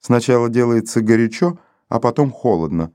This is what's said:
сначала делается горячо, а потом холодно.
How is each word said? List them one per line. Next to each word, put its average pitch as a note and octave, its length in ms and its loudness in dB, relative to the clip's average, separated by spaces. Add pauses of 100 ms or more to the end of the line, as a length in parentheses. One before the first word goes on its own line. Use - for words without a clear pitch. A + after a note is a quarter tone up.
сначала A#2+ 480 2
делается A#2 520 0
горячо, A#2 600 0 (280)
а A#2 120 -2
потом C3 320 0
холодно. E2 640 -2